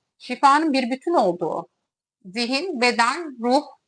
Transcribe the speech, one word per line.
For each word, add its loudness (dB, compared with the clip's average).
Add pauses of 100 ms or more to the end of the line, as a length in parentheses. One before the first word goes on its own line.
(180)
şifanın 2
bir 0
bütün -4
olduğu, 0 (560)
zihin, -4
beden, 0
ruh, 2 (240)